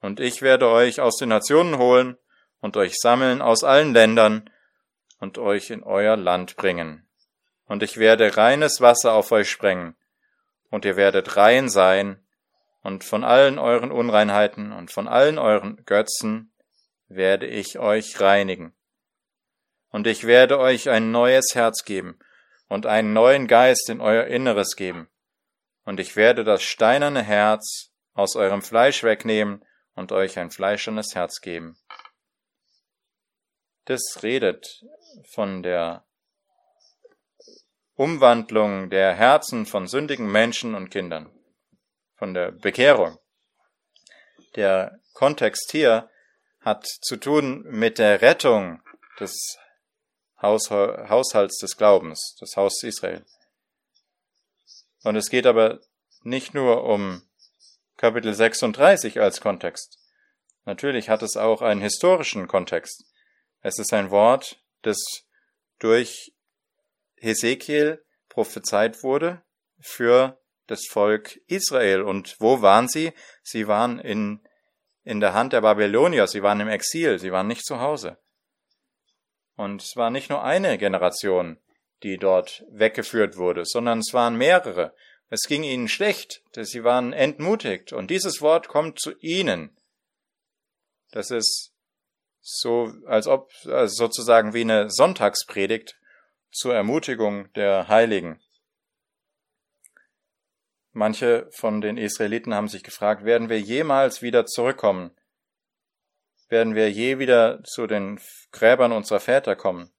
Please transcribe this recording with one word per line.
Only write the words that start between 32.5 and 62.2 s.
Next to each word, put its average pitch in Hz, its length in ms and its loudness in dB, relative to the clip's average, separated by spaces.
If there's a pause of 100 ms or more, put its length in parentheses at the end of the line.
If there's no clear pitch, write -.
Das - 380 -8
redet 113 600 -4 (520)
von 98 280 -6
der 87 440 -6 (1900)
Umwandlung 113 960 2
der 95 260 2
Herzen 117 520 2
von 95 200 -6
sündigen 127 460 -6
Menschen 113 420 0
und 95 140 -12
Kindern, 82 420 -10 (840)
von 95 160 -10
der 90 200 -6
Bekehrung. 104 640 2 (1400)
Der 95 420 -2 (140)
Kontext 135 600 -2
hier 120 360 2 (520)
hat - 260 -4
zu - 320 -12
tun 143 460 -2
mit 113 340 -2
der 104 240 4
Rettung 110 600 4 (380)
des - 380 -12 (840)
Haus-, 107 300 0
Haushalts 104 880 0
des - 180 -10
Glaubens, 92 640 2
des - 160 -12
Haus 98 260 -2
Israel. 92 440 -10 (1800)
Und 107 140 -2
es 107 120 -4
geht 127 180 0
aber 113 340 2 (420)
nicht 127 320 -10
nur 127 300 0
um 101 440 -4 (680)
Kapitel 110 360 0
sechsunddreißig 113 880 2
als 101 200 0
Kontext. - 580 -8 (680)
Natürlich 120 440 -6
hat 110 140 0
es 110 140 -8
auch 107 260 0
einen 107 200 -2
historischen 117 640 -2